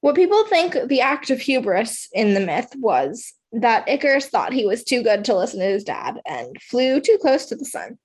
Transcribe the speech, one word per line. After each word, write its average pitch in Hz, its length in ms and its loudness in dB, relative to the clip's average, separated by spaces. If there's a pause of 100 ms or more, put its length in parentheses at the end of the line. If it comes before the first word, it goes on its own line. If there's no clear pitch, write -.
what 285 140 2
people 381 280 4
think 359 320 0 (120)
the 269 120 2
act 269 300 -2
of 254 100 0
hubris 226 720 -2
in 214 220 2
the 196 80 2
myth 175 360 -4
was 180 540 0 (220)
that 226 340 2
Icarus 277 400 2
thought - 240 -2
he 247 140 0
was 214 180 0
too 247 200 0
good 208 200 2
to 208 140 2
listen 190 240 -2
to 185 40 0
his 196 200 0
dad 123 400 -8
and 123 360 -10
flew 262 380 2
too 403 220 4
close 294 240 2
to 220 100 -8
the - 80 -12
sun. - 420 -12